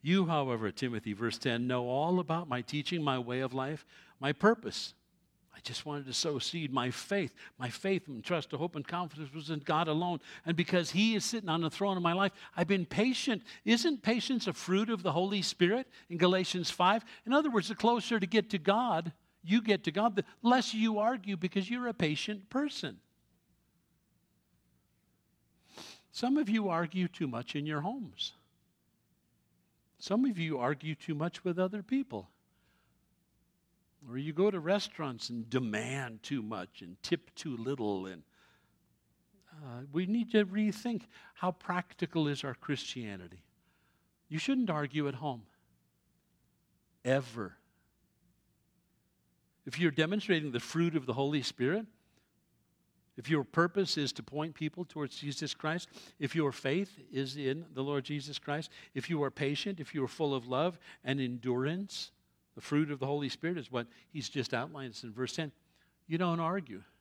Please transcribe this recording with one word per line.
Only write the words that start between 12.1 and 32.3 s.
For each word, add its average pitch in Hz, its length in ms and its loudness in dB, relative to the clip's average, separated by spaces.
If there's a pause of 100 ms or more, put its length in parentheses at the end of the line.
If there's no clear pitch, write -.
life, 190 200 2 (240)
I've 170 100 2
been 185 200 2
patient. 240 560 2 (200)
Isn't 233 380 4
patience 233 460 0
a 175 60 -2
fruit 196 360 2
of 208 140 -2
the 180 80 2
Holy 185 320 2
Spirit 202 440 4 (220)
in 170 80 -4
Galatians 180 540 4
five? 196 340 4 (220)
In 233 60 2
other 302 180 6
words, 214 160 2
the 202 80 -4
closer 233 440 2
to 190 60 0
get 214 240 2
to 202 80 0
God, 185 560 2 (300)
you 202 180 6
get 202 220 2
to - 80 0
God, 202 240 2
the 196 100 2 (160)
less 240 320 6
you 220 240 2
argue 208 400 0
because 185 320 -2
you're 247 180 -2
a 226 60 -2
patient 175 560 -2
person. 269 500 -4 (3000)
Some 262 260 2
of 262 120 2
you 214 180 4
argue 170 400 0
too 165 200 -2
much 123 280 -4
in 147 120 -2
your 151 140 -2
homes. 196 520 -6 (1700)
Some 226 260 2
of 214 140 0
you 160 180 0
argue 147 380 0
too - 180 -4
much 151 300 -4
with 175 160 0
other 190 240 0
people. 180 480 -2 (1800)